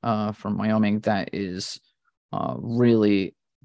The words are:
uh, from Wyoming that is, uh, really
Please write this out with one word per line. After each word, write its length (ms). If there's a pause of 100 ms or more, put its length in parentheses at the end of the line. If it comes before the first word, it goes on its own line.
uh, 300
from 240
Wyoming 440
that 320
is, 460 (540)
uh, 240
really 760 (320)